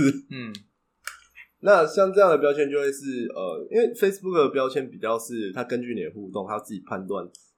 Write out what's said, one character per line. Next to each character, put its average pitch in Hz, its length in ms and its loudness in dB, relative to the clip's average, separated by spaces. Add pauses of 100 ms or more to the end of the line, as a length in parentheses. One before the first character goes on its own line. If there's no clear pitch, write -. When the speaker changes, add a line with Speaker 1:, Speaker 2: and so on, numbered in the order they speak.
(300)
Speaker 1:
嗯。 120 240 -12 (1040)
Speaker 2:
那 180 240 8
像 190 280 2
这 202 80 6
样 190 100 8
的 151 80 6
标 143 160 4
签 143 160 0
就 143 80 0
会 143 140 0
是， 135 420 -6
呃， 92 340 -6
因 - 80 0
为 233 160 2
Facebook 185 520 0
的 131 60 2
标 135 180 0
签 135 200 -4
比 - 80 -18
较 113 220 -2
是 113 340 -6
它 120 120 -6
根 123 180 -4
据 120 100 -8
你 101 120 -6
的 78 80 -8
互 98 180 -14
动， 95 160 -6
它 104 100 -6
自 107 160 -10
己 95 140 -10
判 95 180 -8
断 92 240 -6 (300)